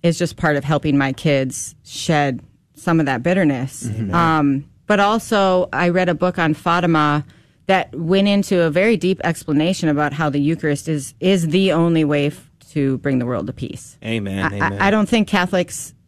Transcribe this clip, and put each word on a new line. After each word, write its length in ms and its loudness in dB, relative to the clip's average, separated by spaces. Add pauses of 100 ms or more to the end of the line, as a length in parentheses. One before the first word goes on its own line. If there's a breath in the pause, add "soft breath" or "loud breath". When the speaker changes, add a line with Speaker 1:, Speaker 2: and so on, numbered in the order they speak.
Speaker 1:
is 160 2
just 180 -4
part 200 0
of 80 -2
helping 320 0
my 160 0
kids 600 -2 (100)
shed 560 -2 (340)
some 260 0
of 60 2
that 160 -2
bitterness. 640 0
Speaker 2:
Mm-hmm. 300 -4
Speaker 1:
Um, 500 2 (220)
but 140 2
also, 720 2
I 160 0
read 200 2
a 60 0
book 240 -2
on 160 2
Fatima 720 2 (420 soft breath)
that 280 0
went 340 0
into 340 2
a 80 2
very 260 2
deep 280 -2
explanation 640 0
about 240 0
how 180 -2
the 100 -2
Eucharist 480 -2
is, 320 -6
is 280 2
the 240 2
only 320 2
way 240 2
f-, 200 -10 (220)
to 280 0
bring 200 -2
the 80 -2
world 220 -4
to 40 -10
peace. 520 -12
Speaker 3:
Amen, 340 -4
Speaker 1:
I, 200 -4
I, 80 -2
Speaker 3:
amen. 140 -6
Speaker 1:
I 120 2
don't 160 2
think 200 2
Catholics 640 -2 (160)